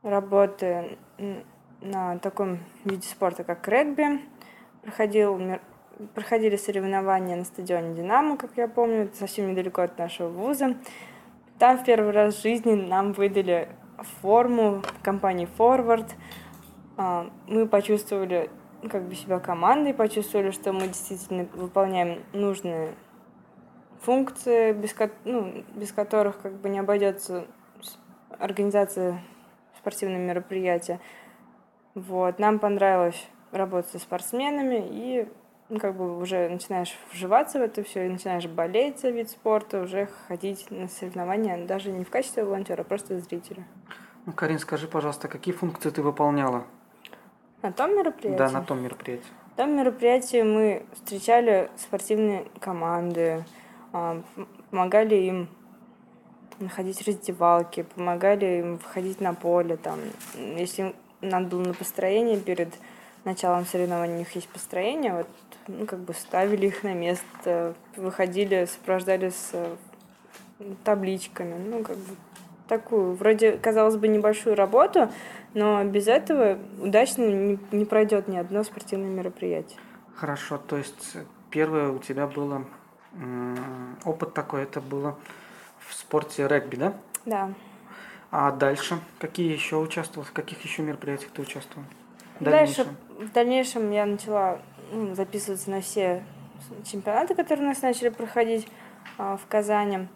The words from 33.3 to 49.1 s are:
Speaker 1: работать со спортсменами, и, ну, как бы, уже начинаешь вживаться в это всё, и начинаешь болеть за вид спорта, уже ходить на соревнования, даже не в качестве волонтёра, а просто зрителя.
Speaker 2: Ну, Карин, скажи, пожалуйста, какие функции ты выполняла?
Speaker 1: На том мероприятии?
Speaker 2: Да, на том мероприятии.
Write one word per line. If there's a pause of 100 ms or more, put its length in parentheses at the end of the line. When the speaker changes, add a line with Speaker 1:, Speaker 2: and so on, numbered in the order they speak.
Speaker 1:
работать
со
спортсменами,
и, (420)
ну,
как
бы,
уже
начинаешь (160)
вживаться
в
это
всё,
и
начинаешь
болеть
за
вид
спорта,
уже (200)
ходить
на
соревнования,
даже
не
в
качестве
волонтёра,
а
просто
зрителя. (600)
Speaker 2:
Ну,
Карин,
скажи,
пожалуйста,
какие
функции
ты
выполняла? (960)
Speaker 1:
На
том
мероприятии?
Speaker 2:
Да,
на
том
мероприятии. (260)